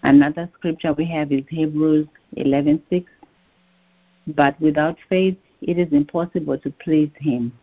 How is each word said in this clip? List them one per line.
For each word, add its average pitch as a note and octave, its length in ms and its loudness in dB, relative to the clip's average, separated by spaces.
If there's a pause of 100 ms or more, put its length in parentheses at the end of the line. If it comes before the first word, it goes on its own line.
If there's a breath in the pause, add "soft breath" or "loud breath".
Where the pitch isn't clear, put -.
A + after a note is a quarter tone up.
Another C#3+ 520 4
scripture D#3+ 400 -4
we D3+ 100 -2
have D3+ 260 -4
is C3+ 200 -2
Hebrews D#3 580 0 (280)
eleven C#3+ 520 0
six. F3+ 240 -4 (1120)
"But D3 320 0
without D#3 380 0 (140)
faith F#3 260 0 (240)
it F3 180 -4
is F3 140 0
impossible D3+ 640 -2
to C#3+ 120 -8
please D3+ 400 0 (100)
him. B2 320 -2 (100)